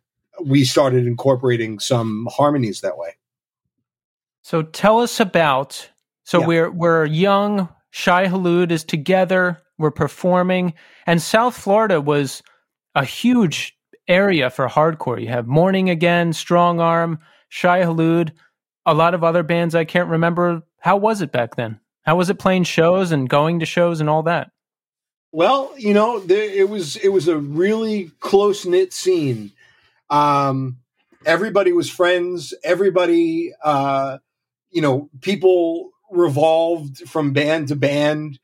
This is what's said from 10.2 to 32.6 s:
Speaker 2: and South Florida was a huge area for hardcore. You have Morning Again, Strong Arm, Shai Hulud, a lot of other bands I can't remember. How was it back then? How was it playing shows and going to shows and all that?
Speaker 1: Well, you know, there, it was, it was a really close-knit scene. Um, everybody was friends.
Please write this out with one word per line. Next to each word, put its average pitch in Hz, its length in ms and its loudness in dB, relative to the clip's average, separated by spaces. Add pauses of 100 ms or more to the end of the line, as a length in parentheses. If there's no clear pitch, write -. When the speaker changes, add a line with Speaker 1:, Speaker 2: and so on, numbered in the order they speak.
Speaker 2:
and 170 140 2
South 233 360 0
Florida 202 440 0
was 147 420 -2 (520)
a 139 100 0
huge 226 720 0 (320)
area 180 420 2
for 131 180 -4
hardcore. 151 520 0
You 110 80 -8
have 120 180 -4
Morning 185 440 2
Again, 170 420 2
Strong 175 480 0
Arm, 165 380 0 (300)
Shai 180 340 0
Hulud, 165 480 0 (560)
a 160 80 4
lot 165 200 2
of 165 100 -2
other 170 180 2
bands 170 320 -2
I 165 100 2
can't 175 240 -2
remember. 170 540 0 (180)
How 185 160 2
was 208 260 0
it 147 100 -8
back 120 240 -4
then? 110 240 -8 (220)
How 160 140 0
was 180 140 0
it 185 80 -2
playing 185 260 0
shows 175 460 2
and 135 180 -2
going 156 320 0
to 160 60 -4
shows 170 340 0
and 151 80 -2
all 156 140 0
that? 160 300 -4 (800)
Speaker 1:
Well, 262 440 0
you 208 160 -2
know, 214 280 2
there, 196 280 0
it 196 200 0
was, 185 280 -8
it 208 120 0
was 185 180 0
a 170 100 0
really 190 840 -2
close-knit 190 720 0
scene. 135 580 -2 (580)
Um, 139 680 0 (480)
everybody 175 460 2
was 170 180 0
friends. 175 720 -2